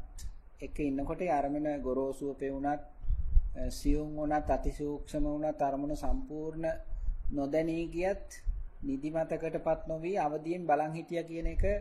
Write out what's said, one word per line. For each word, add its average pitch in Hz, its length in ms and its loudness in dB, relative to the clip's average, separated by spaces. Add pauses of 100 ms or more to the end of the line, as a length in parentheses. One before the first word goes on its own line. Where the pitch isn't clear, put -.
(560)
එක්ක - 220 -10
ඉන්නකොට 143 420 -2
ඒ 175 100 0
අරමුණ 147 380 0 (100)
ගොරෝසුව 135 580 -2
පෙවුනත්, 139 460 -2 (720)
අ, 127 180 -2
සියුම් 147 420 2
වුණත්, 151 380 0
අතිසූක්ෂම 143 760 0
වුණත්, 151 360 0
අරමුණ 143 360 0
සම්පූර්ණ 156 720 0 (600)
නොදැනී 160 600 2
ගියත් 180 400 -2 (520)
නිදිමතකටපත් 156 1040 -2
නොවි 160 320 -4
අවදියෙන් 160 500 -2
බලන් 156 260 4
හිටියා 165 360 -6
කියන 165 180 -2
එක 165 180 2 (160)